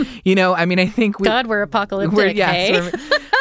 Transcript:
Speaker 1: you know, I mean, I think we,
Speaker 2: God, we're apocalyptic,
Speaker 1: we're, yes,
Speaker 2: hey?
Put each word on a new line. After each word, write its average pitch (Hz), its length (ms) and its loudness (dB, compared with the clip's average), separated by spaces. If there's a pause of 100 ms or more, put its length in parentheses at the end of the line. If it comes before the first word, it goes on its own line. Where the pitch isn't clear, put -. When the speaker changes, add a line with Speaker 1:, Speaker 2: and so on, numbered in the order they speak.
(240)
Speaker 1:
you 185 120 4
know, 185 180 2
I 170 100 0
mean, 180 140 0
I 185 80 2
think 214 320 -2
we, 196 60 -2
Speaker 2:
God, 226 240 0
we're 214 140 0
apocalyptic, 202 540 -2
Speaker 1:
we're, 202 120 4
yes, 185 260 0
Speaker 2:
hey? 180 260 2 (600)